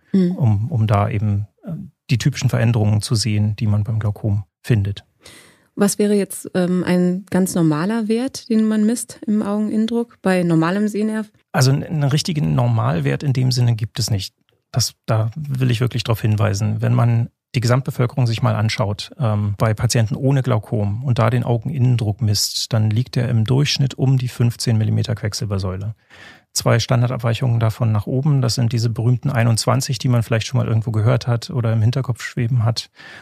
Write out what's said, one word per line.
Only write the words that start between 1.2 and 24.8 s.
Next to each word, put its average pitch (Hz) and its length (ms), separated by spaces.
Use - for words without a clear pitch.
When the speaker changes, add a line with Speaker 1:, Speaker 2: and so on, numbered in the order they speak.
Speaker 2:
äh, 233 100
die 123 80
typischen 131 300
Veränderungen 110 540
zu - 120
sehen, 104 420
die 117 100
man 104 180
beim 110 140
Glaukom 104 460
findet. 101 420
Speaker 1:
Was 202 240
wäre 208 140
jetzt, - 400
ähm, 180 300
ein 180 460
ganz 185 240
normaler 180 540
Wert, 240 400
den 220 180
man 214 180
misst - 440
im 208 140
Augeninnendruck 220 800
bei 185 200
normalem 175 460
Sehnerv? 214 420
Speaker 2:
Also 131 180
einen, 147 140
einen 156 180
richtigen 151 540
Normalwert 131 640
in 147 100
dem 127 200
Sinne 120 240
gibt 110 240
es 107 100
nicht. 98 240
Das, - 220
da 110 300
will 131 340
ich 113 100
wirklich 120 220
drauf - 180
hinweisen. 107 600
Wenn 117 140
man 117 340
die 123 60
Gesamtbevölkerung 123 640
sich 113 160
mal 113 140
anschaut, 107 640
ähm, 104 380
bei 110 160
Patienten 110 440
ohne 135 260
Glaukom 110 640
und 127 140
da 113 120
den 120 140
Augeninnendruck 120 800
misst, - 500
dann 110 180
liegt 113 260
er 123 120
im 113 160
Durchschnitt 135 500
um 135 240
die 123 100
fünfzehn 117 500
Millimeter 107 360